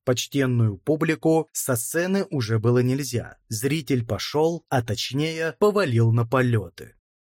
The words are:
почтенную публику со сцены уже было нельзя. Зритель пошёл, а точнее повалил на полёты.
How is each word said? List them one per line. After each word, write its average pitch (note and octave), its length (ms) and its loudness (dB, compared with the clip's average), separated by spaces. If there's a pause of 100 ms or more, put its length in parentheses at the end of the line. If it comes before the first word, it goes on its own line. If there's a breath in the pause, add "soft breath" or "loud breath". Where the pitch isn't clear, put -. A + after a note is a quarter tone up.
почтенную B2 720 0
публику D#3+ 760 0
со - 240 -4
сцены F#3 560 -2
уже A2+ 260 -2
было A#2+ 220 2
нельзя. B2+ 580 -2 (120)
Зритель C3 560 -2
пошёл, D#3 640 -2
а C3+ 120 0
точнее D#3 800 -4
повалил D3 540 4
на A#2 120 2
полёты. A#2 680 0 (440)